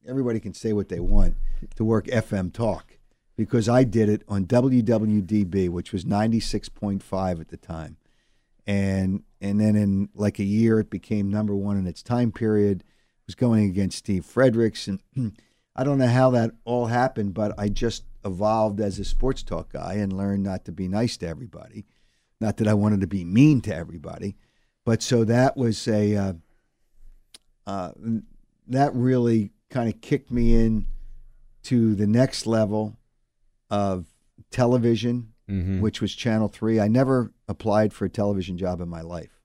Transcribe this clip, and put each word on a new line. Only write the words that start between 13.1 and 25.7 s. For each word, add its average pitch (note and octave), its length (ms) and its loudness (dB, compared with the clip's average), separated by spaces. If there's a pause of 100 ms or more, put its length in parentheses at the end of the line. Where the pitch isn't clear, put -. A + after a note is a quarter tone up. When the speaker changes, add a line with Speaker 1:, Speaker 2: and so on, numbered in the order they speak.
Speaker 1:
was - 100 -16
going A2+ 280 2
against F#2+ 340 -2
Steve F#2+ 260 -4
Fredericks. A#2 640 2
And G2 120 -6 (160)
<clears throat> A#2 200 -6 (400)
I C3 80 -4
don't C#3 140 0
know C3 100 4
how B2+ 220 4
that A#2 200 2 (140)
all A#2+ 220 -2
happened, A2+ 480 -2
but G#2 240 -2
I G#2 100 -2
just A2 360 -2 (200)
evolved G#2 560 0
as G2 180 -2
a G2 60 -8
sports - 400 0
talk - 280 -8
guy E2+ 220 -8
and G2 220 -2
learned G2 280 -2
not F#2+ 220 -6
to F2+ 60 -12
be F#2 160 -8
nice A2 300 -2
to F2 100 -8
everybody. F2 580 -16 (540)
Not G#2+ 180 -2
that A2 100 0
I G#2+ 60 4
wanted G#2 260 2
to G2 80 -2
be F#2 160 -6
mean B2 380 6
to G#2 120 -6
everybody. E2 640 -10 (480)
But A2+ 180 0
so A#2 220 2
that A#2+ 320 4
was A#2+ 320 -2